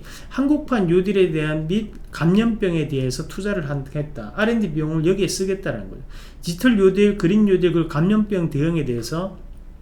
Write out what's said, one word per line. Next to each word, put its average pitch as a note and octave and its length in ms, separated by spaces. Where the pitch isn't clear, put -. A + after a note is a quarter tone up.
한국판 C4+ 580
뉴딜에 F#3 440
대한 D#3 360
및 G#3+ 240
감염병에 F#3 800
대해서 C3 400
투자를 F#3+ 420
하겠다. C#3 640
알앤디 G#3+ 360
비용을 D#3 340
여기에 F#3+ 220
쓰겠다라는 E3+ 640
거죠. - 100
디지털 G#3+ 360
뉴딜, G3+ 420
그린 G#3 260
뉴딜, F3+ 280
그리고 D#3+ 140
감염병 F#3+ 600
대응에 D#3 360
대해서, B2+ 520